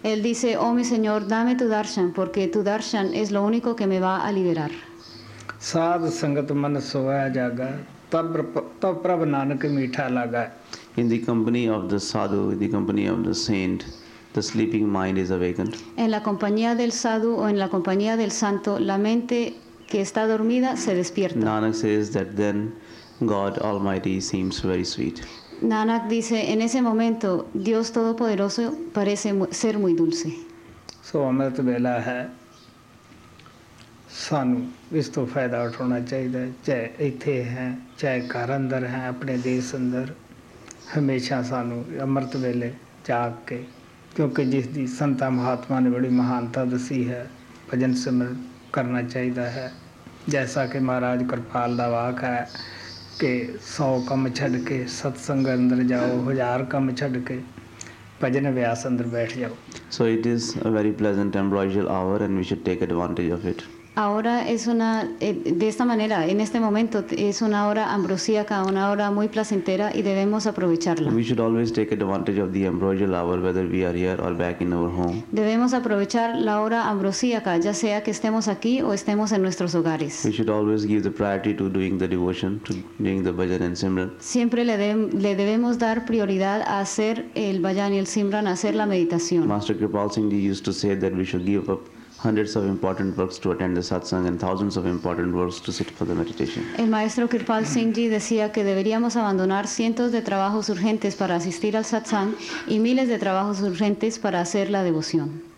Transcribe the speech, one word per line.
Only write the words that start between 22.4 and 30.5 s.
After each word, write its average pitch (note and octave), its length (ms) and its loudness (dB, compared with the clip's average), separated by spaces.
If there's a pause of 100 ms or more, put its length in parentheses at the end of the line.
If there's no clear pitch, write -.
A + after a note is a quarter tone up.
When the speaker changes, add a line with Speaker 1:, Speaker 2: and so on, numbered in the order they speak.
Speaker 3:
God G2 240 0 (120)
Almighty G2 460 0 (140)
seems F#2+ 320 -2 (100)
very F#2 220 0
sweet. D#2+ 300 -4 (500)
Speaker 1:
Nanak A3 400 0
dice, A3+ 260 0 (140)
"En A3 80 2
ese A#3+ 280 2
momento, A3 440 2 (360)
Dios A3+ 280 2
Todopoderoso A3+ 760 0 (280)
parece G3+ 340 0
mu-, F#3 180 0 (120)
ser G#3+ 120 2 (100)
muy E3+ 160 4
dulce." E3 300 0 (800)